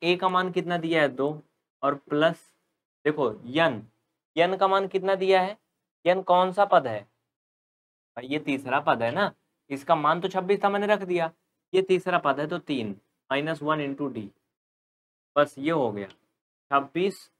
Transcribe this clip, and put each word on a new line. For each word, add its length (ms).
ए 140
का 120
मान 220
कितना 280
दिया 240
है? 80
दो, 300
और 180
प्लस 400
देखो 280
यन, 360
यन 200
का 120
मान 200
कितना 280
दिया 240
है? 160
यन 180
कौन 300
सा 140
पद 200
है 140
भाई? 1300
ये 140
तीसरा 420
पद 200
है 100
ना, 200
इसका 260
मान 240
तो 80
छब्बीस 360
था, 40
मैंने 180
रख 160
दिया, 280
ये 120
तीसरा 360
पद 200
है 80
तो 120
तीन 360
माइनस 320
वन 240
into 260
डी, 180
बस 220
ये 140
हो 200
गया। 160
छब्बीस 1300